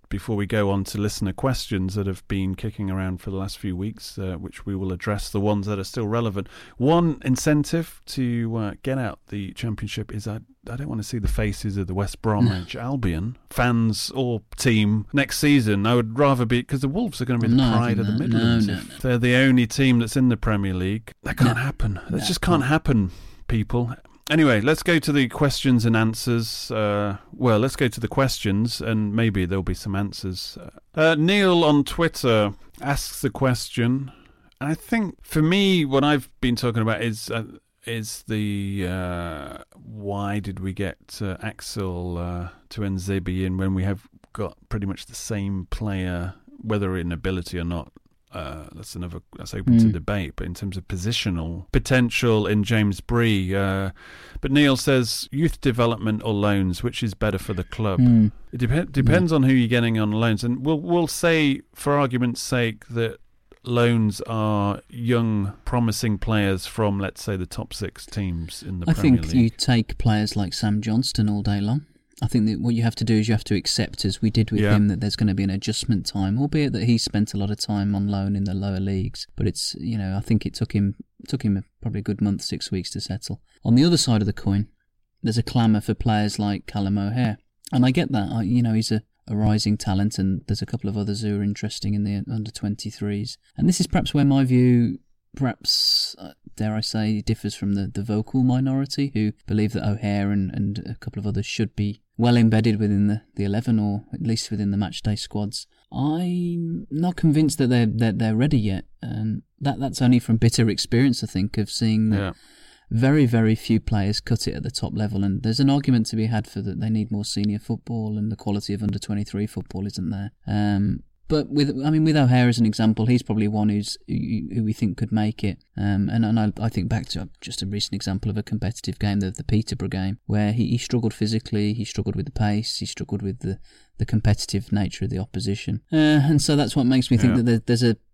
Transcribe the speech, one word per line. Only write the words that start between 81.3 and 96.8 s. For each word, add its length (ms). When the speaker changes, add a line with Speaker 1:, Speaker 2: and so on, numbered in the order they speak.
Speaker 2:
him 120
a, 80
probably 200
a 20
good 180
month, 220
six 280
weeks 200
to 100
settle. 400
On 100
the 100
other 120
side 260
of 40
the 60
coin, 360
there's 160
a 40
clamour 380
for 140
players 440
like 280
Callum 320
O'Hare. 400
And 140
I 40
get 220
that. 180
I, 120
you 200
know, 120
he's 180
a, 100
a 100
rising 400
talent, 420
and 280
there's 160
a 40
couple 240
of 60
others 260
who 160
are 60
interesting 500
in 100
the 260
under 200
twenty-threes. 880
And 120
this 120
is 60
perhaps 260
where 120
my 200
view, 540
perhaps, 800
uh, 140
dare 180
I 60